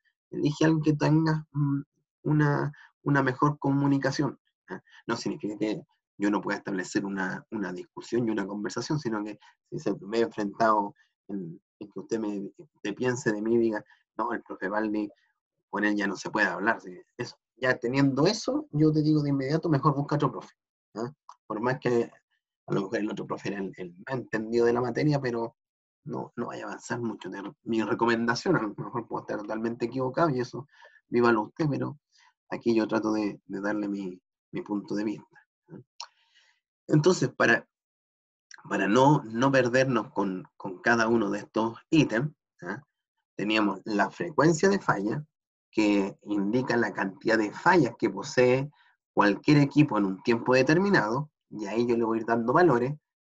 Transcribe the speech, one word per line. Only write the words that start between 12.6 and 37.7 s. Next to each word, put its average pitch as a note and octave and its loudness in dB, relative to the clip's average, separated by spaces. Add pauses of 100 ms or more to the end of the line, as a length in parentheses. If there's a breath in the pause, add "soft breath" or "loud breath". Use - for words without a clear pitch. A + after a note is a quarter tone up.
piense B2 -2
de G#2 -2
mí A2+ 0
y A#2 4
diga, A2 0 (320 soft breath)
"No, A#2 -4
el G#2 -6
profe F#2+ -10
Baldi, G#2+ -2 (600)
con G2+ -2
él G#2 2
ya G2+ 0
no F#2 -4
se - -10
puede G#2+ 2
hablar". G2 -2
Sí, F2+ -16 (160)
eso. - -10 (180)
Ya B2+ 0
teniendo C3+ 2
eso, B3+ -2
yo D3+ 4
te D3+ 2
digo D3+ 2
de C#3+ -2
inmediato, C#3 -2
"Mejor C#3+ 2
busca C#3+ -2
otro C#3+ 0
profe", - -14 (420)
¿ah? A#2+ -6 (340)
Por G#2+ -6
más C3 -2
que A#2 0 (560)
a - -4
lo G2+ 0
mejor G2+ -4
el G#2 -2
otro G#2 -8
profe G#2+ -8
era G2 -6
el, F#2+ -8
el F2 -14 (100)
más C3 -6
entendido A2+ 0
de A#2 4
la A#2+ 0
materia, C3+ 0
pero A#2 -6 (500)
no, B2+ -10
no A#2 -6
vaya - -10
a - -10
avanzar A2 -8
mucho. G#2+ -8
De, G2 -10 (220)
mi A2+ 0
recomendación, A#2 0
a A2+ 2
lo G#2 -6
mejor A2+ -8
puedo G#2+ -8
estar A2 -8
totalmente A2+ -6
equivocado C3 -2
y B2+ -2
eso, A#2+ -10 (400 soft breath)
vívalo A#2+ 4
usted, - -4
pero B2+ -4 (540 soft breath)
aquí A2+ 0
yo A2 2
trato A2 0
de, G#2+ -2
de G2 -8
darle G#2 -2
mi, G2 -8 (300)
mi - -8
punto G#2 -6
de G#2 -4
vista, - -10 (280)
¿ah? - -18 (1080 loud breath)
Entonces, D#3 4
para, - 2 (1000)